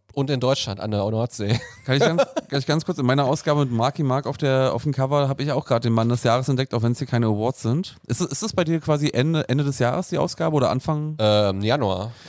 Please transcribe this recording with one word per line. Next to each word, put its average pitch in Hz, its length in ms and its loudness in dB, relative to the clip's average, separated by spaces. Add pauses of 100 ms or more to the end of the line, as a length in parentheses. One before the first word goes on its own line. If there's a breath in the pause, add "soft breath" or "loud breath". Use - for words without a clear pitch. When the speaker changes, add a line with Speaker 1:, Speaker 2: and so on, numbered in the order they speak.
(140)
Speaker 1:
Und 139 160 -2
in 135 100 0
Deutschland, 123 400 -2
an 107 120 -4
der 101 100 0
Nordsee. 110 580 0 (120)
<laughs> - 140 -20
Speaker 2:
Kann 135 120 2
ich 143 40 2
ganz, 165 220 4 (240)
kann 139 120 -2
ich 131 60 -4
ganz 156 200 0
kurz, 180 140 -4
in 131 60 0
meiner 135 200 4
Ausgabe 147 400 0
mit 123 80 -2
Marky 123 280 0
Mark 135 260 0
auf 143 100 -4
der, 131 360 2
auf 120 100 -4
dem 147 100 -2
Cover 139 340 0
hab 139 140 -2
ich 143 100 -2
auch 131 140 -2
grad 117 180 0
den 120 80 2
Mann 113 160 2
des 120 160 0
Jahres 123 240 2
entdeckt, 131 260 0
auch 113 100 0
wenn's 117 160 0
hier 131 80 -6
keine 117 180 0
Awards 110 360 0
sind. 131 360 -2 (100)
Ist - 140 -2
es, 180 60 0
ist - 140 -6
es 214 120 -6
bei 180 100 2
dir 160 160 0
quasi 147 300 0
Ende, 156 400 0
Ende 139 160 0
des 139 120 -2
Jahres, 131 300 0
die - 100 -4
Ausgabe, 160 380 -2
oder 123 140 2
Anfang? 151 500 -2
Speaker 1:
Ähm, 104 400 2
Januar. 107 540 0 (140)